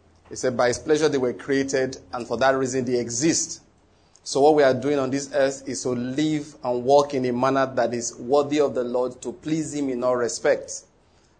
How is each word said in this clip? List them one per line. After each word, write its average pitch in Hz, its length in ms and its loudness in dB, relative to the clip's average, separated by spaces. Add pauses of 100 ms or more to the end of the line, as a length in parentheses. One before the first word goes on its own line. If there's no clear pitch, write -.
(300)
It - 60 -14
said, 143 180 -2
"By 123 140 2
his 120 100 0
pleasure 151 300 2
they 139 80 0
were 127 160 0
created, 135 640 -2 (160)
and 120 140 -8
for 120 100 -6
that 135 220 4
reason 131 260 -2
they 123 140 0
exist." 120 640 -2 (600)
So 139 200 0
what 151 120 8
we 151 80 4
are 131 120 6
doing 139 240 -2
on 131 100 -2
this 135 240 -4
earth 135 340 0
is 123 180 -8
to 131 60 -2
live 143 720 -4
and 123 220 -2
walk 143 300 4
in 127 100 0
a 123 80 0
manner 131 420 2
that 120 200 0
is 117 220 -6
worthy 139 440 0
of 131 140 2
the 123 100 -2
Lord, 123 380 -4
to 120 100 -8
please 156 400 -6
him 143 160 -4
in 123 160 -4
all 127 120 2
respects. - 680 -2 (560)